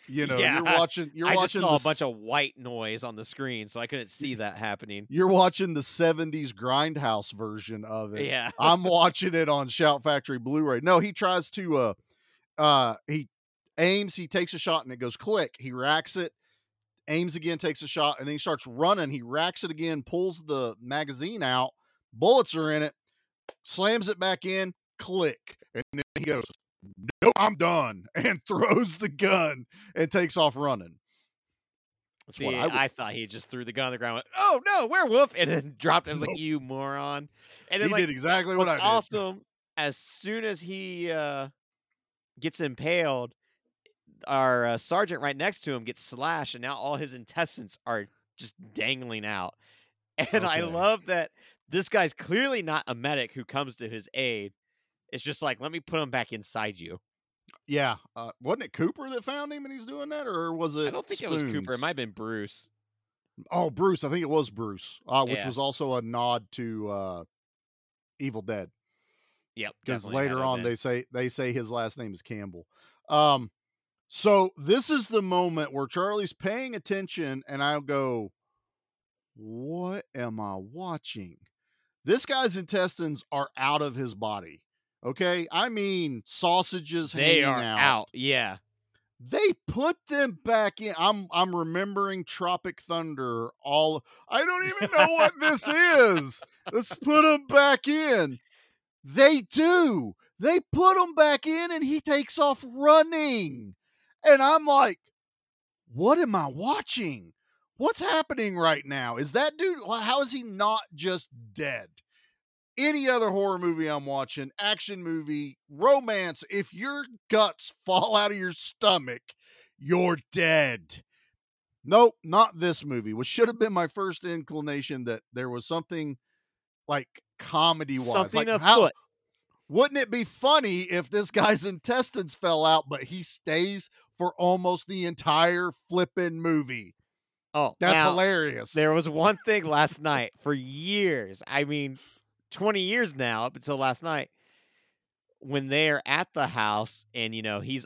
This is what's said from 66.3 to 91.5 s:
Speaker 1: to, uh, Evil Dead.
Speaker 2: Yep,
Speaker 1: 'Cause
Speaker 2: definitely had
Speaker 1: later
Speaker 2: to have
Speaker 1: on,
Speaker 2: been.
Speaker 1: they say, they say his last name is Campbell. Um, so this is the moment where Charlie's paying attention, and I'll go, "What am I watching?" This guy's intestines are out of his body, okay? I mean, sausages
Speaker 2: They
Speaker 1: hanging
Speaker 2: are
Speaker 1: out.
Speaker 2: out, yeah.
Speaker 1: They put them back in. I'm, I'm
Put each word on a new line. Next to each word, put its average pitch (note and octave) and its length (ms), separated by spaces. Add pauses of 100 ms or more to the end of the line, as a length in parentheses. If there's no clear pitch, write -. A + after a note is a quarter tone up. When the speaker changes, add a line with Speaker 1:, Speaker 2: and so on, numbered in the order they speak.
Speaker 1:
to, A2+ 380
uh, F#2+ 340 (920)
Evil A#2 240
Dead. G2 280 (840)
Speaker 2:
Yep, G#2+ 200 (100)
Speaker 1:
'Cause A#2 200
Speaker 2:
definitely A#2 100
had C3+ 80
Speaker 1:
later C3 120
Speaker 2:
to C3 60
have C3 80
Speaker 1:
on, B2 60
Speaker 2:
been. A#2+ 60
Speaker 1:
they A#2+ 140
say, B2 340
they B2 180
say B2+ 240
his A#2 180
last A#2 280
name A2 140
is F2+ 100
Campbell. G2 440 (420)
Um, D3 420 (580)
so G3 480
this G3 340
is C4 180
the A3 140
moment F3 500
where C#3 140
Charlie's G3 480
paying A#3+ 420
attention, E3 720
and C#3 140
I'll D3 200
go, C3 500 (1040)
"What D3 800
am A2+ 260
I G2+ 160
watching?" A2+ 800 (640)
This A#3 220
guy's C4 300
intestines F3+ 760
are C#3 240
out D3 260
of C#3 140
his B2+ 180
body, G2+ 480 (420)
okay? F3 480
I G3+ 180
mean, F3+ 560
sausages E3+ 840
Speaker 2:
They C#3 100
Speaker 1:
hanging D#3 220
Speaker 2:
are C3 160
Speaker 1:
out. A2 180
Speaker 2:
out, B2+ 340
yeah. B2+ 460 (640)
Speaker 1:
They F#4+ 320 (160)
put D4+ 280 (120)
them C#4 360
back G#3+ 360
in. G#3 180
I'm, G3 340
I'm F3+ 220